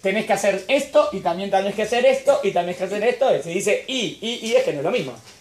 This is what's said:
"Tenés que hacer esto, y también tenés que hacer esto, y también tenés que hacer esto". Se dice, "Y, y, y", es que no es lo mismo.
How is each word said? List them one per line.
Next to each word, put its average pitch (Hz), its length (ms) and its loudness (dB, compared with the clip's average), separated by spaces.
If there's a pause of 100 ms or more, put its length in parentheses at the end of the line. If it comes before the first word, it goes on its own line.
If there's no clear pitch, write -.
"Tenés 214 260 -2
que 226 60 0
hacer 196 360 0
esto, 285 440 4
y 196 80 -6
también 185 300 -4
tenés 196 240 0
que 214 80 -4
hacer 240 240 2
esto, 269 360 4
y 196 100 0
también 175 240 -2
tenés 185 140 -4
que 208 60 -4
hacer 208 120 0
esto". 233 340 2
Se 165 80 -10
dice, 185 360 0
"Y, 220 340 -4
y, 233 220 -6
y", 226 120 0
es 247 100 4
que 160 80 0
no 143 60 -6
es 139 60 -4
lo 180 60 0
mismo. 151 240 -2 (260)